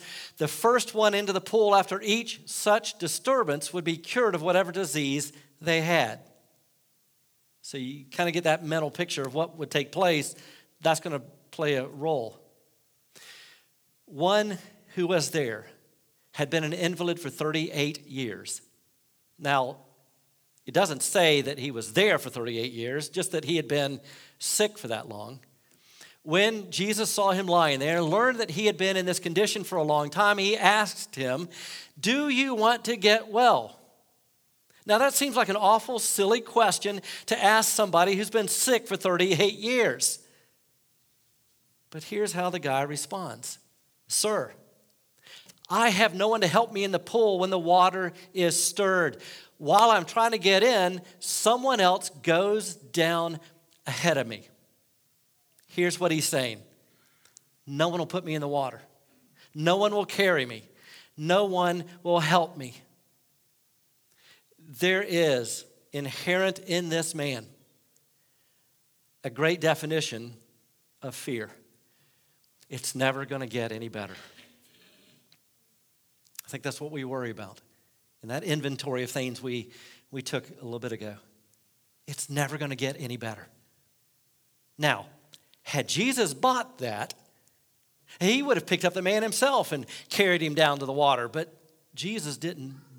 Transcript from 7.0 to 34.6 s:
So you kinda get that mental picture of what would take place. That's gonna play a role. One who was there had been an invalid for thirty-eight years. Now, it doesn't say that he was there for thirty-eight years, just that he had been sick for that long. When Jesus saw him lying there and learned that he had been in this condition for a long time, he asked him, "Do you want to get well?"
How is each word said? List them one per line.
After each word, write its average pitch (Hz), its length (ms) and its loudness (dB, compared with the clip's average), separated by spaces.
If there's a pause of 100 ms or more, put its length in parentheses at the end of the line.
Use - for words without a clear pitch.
So - 140 -14
you 135 280 -10
kinda 175 260 -2
get 170 140 -4
that 160 200 2
mental 156 280 -2
picture 175 300 -4
of 131 120 -6
what 165 220 -4
would 156 160 -10
take 143 180 -2
place. 165 460 0 (440)
That's 160 200 2
gonna 147 220 -8 (280)
play 147 240 -2
a 131 120 -2
role. 143 520 -4 (1700)
One 185 540 0 (360)
who 175 140 -2
was 160 240 0
there 117 340 -4 (680)
had 147 180 -4
been 165 120 0
an 151 100 -4
invalid 175 460 -2
for 139 120 -8
thirty-eight 151 760 -4
years. 117 540 -8 (800)
Now, 139 400 0 (880)
it 131 60 -12
doesn't 156 300 2
say 160 380 4
that 139 180 -4
he 135 140 -6
was 107 220 -8
there 185 240 4
for 127 120 -8
thirty-eight 120 420 -6
years, 127 360 -6
just 180 240 -6
that 165 120 -4
he 165 120 0
had 156 100 -2
been 143 340 -2 (380)
sick 208 400 -2
for - 100 -14
that 107 200 -6
long. 107 320 -14 (800)
When 190 500 0
Jesus 208 360 -2
saw 196 220 0
him 190 160 0
lying 165 320 4
there 156 200 0
and 160 120 0
learned 233 300 2
that 190 100 -4
he 202 160 -2
had 202 100 2
been 190 200 0
in 180 100 -2
this 180 140 -2
condition 196 420 0
for 180 160 -4
a 156 60 2
long 147 260 2
time, 202 280 2
he 202 180 0
asked 208 580 2
him, 135 340 -4 (500)
"Do 269 300 2
you 269 260 2
want 226 320 4
to 240 100 0
get 214 320 4
well?" 202 520 4 (1040)